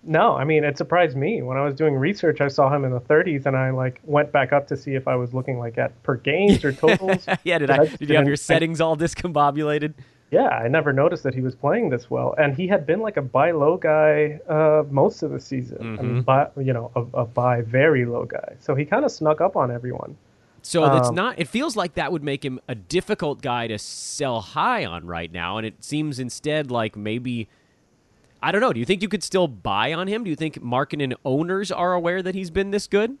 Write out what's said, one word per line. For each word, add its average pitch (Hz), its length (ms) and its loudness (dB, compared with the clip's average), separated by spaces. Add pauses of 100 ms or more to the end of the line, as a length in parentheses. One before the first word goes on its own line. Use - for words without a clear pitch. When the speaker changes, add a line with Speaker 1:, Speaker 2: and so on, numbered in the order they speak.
Speaker 1:
No, 160 300 4
I 131 80 -2
mean, 151 200 4
it 143 120 0
surprised 165 400 2
me. 160 240 -2
When 127 160 -4
I 139 80 0
was 143 100 -2
doing 151 200 2
research, 156 480 0
I 143 60 2
saw 139 220 4
him 143 140 0
in 127 60 0
the 123 100 -2
thirties, 151 460 2
and 131 100 2
I, 131 140 0
like, 127 340 -4
went 147 280 2
back 139 200 4
up 143 140 2
to 139 100 -4
see 135 180 -6
if 131 140 -2
I 131 80 0
was 123 160 -4
looking, 127 260 -4
like, 120 200 -8
at 123 240 -4
per - 140 -2
games 185 460 2
or 139 100 0
totals. 190 520 0 (100)
Speaker 2:
<laughs> - 100 -8
Yeah, 170 120 0
did 147 120 0
Speaker 1:
Did - 20 0
Speaker 2:
I, 139 140 4
Speaker 1:
I - 20 2
Speaker 2:
did 240 160 -8
you 151 60 -8
have - 0 -
Speaker 1:
did 143 100 4
I 139 80 4
Speaker 2:
your 143 100 2
settings 160 460 0
all 160 160 0
discombobulated? 151 960 0 (360)
Speaker 1:
Yeah, 214 180 4
I 117 200 -2
never 147 240 2
noticed 143 300 2
that 131 120 -2
he 131 60 -4
was 127 140 -4
playing 180 340 0
this 123 220 -4
well, 127 260 -2
and 143 180 2
he 180 140 -2
had 185 160 2
been, 165 160 0
like, 214 160 -4
a 147 60 -2
buy 135 300 2
low 156 260 4
guy, 151 680 4
uh, 156 440 4
most 147 320 2
of 151 80 -4
the 135 100 -6
season. 123 400 -8
I - 40 -10
mean, 110 140 -8
Speaker 2:
Mm-hmm. 127 220 -2
Speaker 1:
buy, 135 280 4 (100)
you 131 160 0
know, 117 200 -6
a, 123 260 -2
a 120 40 0
buy 120 380 0
very 127 420 4
low 120 220 -4
guy. - 340 -10
So 143 140 -2
he 143 100 0
kinda 254 240 2
snuck 156 320 0
up 190 160 2
on 131 140 2
everyone. 123 480 -8 (420)
Speaker 2:
So 170 220 0
that's 131 260 6
Speaker 1:
Um, 117 60 0
Speaker 2:
not, 196 240 -2
it 165 100 -4
feels 247 280 -2
like 175 180 -4
that 175 180 -4
would 156 120 -4
make 139 200 -4
him 127 240 -6
a 131 60 -6
difficult 143 680 -4
guy 120 280 -4
to 107 100 -6
sell - 640 -6
high 196 420 -2
on 85 220 -8
right 85 260 -8
now, 87 240 -6
and 110 100 -6
it - 160 -12
seems 151 360 -4
instead 143 520 -6
like 113 260 -4
maybe, 113 520 -6 (920)
I 139 80 0
don't 196 100 2
know, 240 140 2
do 113 60 -4
you 120 60 -4
think 185 160 0
you 208 60 -4
could - 140 -4
still 185 260 0
buy 107 460 -2
on 175 140 -4
him? 226 160 -4
Do 185 60 -4
you 147 60 -2
think 160 260 -8
Markkanen 131 520 -2 (100)
owners 170 460 -2
are 175 240 0
aware 175 280 0
that 185 120 -4
he's 190 160 -6
been 196 220 -2
this 202 140 -2
good? 226 340 0